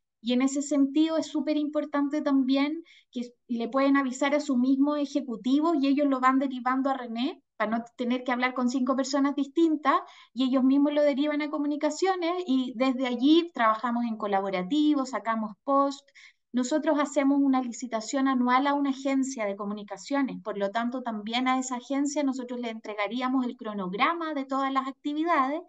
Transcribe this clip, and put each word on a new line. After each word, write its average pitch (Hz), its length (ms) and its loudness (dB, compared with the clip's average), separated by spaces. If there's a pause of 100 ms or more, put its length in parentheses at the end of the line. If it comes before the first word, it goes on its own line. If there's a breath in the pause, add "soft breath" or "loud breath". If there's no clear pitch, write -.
(220)
Y 226 120 -4
en 247 80 2
ese 269 200 0
sentido 302 560 2
es 302 100 -2
súper 302 300 -2
importante 294 640 -2
también 277 600 0 (280 soft breath)
que 240 220 -8 (140)
le 233 200 -4
pueden 269 300 2
avisar 269 360 0
a 294 60 2
su 285 180 0
mismo 269 380 2
ejecutivo 285 800 0
y 277 120 2
ellos 285 200 4
lo 269 140 0
van 262 180 4
derivando 262 500 0
a 269 80 0
René 240 440 -4 (160)
para 214 200 -2
no 233 60 -4 (140)
tener 247 260 -2
que 262 80 -2
hablar 247 220 0
con 247 160 0
cinco 254 260 0
personas 269 400 0
distintas 302 600 2 (380 loud breath)
y 247 120 0
ellos 254 180 2
mismos 285 300 4
lo 294 100 2
derivan 294 380 0
a 302 80 -4
comunicaciones 311 1000 -2
y 254 300 0
desde 262 280 0
allí 285 480 4
trabajamos 233 520 2
en 220 120 -4
colaborativo, 208 880 0
sacamos 220 500 -4 (100)
post. 277 420 0 (460 loud breath)
Nosotros 294 460 0
hacemos 285 420 2
una 269 200 4
licitación 240 680 -4
anual 254 380 2
a 285 80 2
una 285 160 0
agencia 262 540 -2
de 202 120 -4
comunicaciones, 208 840 -4
por 202 140 -6
lo 196 140 -2
tanto 240 300 -2
también 233 460 -4
a 262 120 2
esa 254 180 -6
agencia 285 460 -2
nosotros 254 380 -4
le 233 80 -6
entregaríamos 226 760 -4
el 233 120 -6
cronograma 226 760 -2
de 269 120 -4
todas 269 260 -2
las 262 160 -2
actividades 294 800 -2